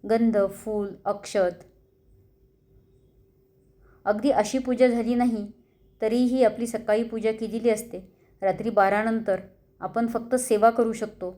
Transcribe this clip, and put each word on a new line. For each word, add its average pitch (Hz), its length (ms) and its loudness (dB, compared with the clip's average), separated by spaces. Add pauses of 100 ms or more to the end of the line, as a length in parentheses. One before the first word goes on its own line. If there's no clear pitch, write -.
गंध, 226 340 2 (140)
फूल, 208 360 -6 (180)
अक्षत. 196 580 -2 (2500)
अगदी 220 260 0
अशी 214 280 0
पूजा 254 280 2
झाली 233 280 0
नाही 226 300 0 (560)
तरीही 247 420 2
आपली 233 240 0
सकाळी 226 360 0
पूजा 220 280 -2
केलेली 220 380 -2
असते. 214 300 -4 (420)
रात्री 196 280 0
बारा 202 340 4
नंतर 220 360 -2 (420)
आपण 226 260 -2
फक्त 233 300 -4
सेवा 226 320 4
करू 226 240 0
शकतो. 196 440 -8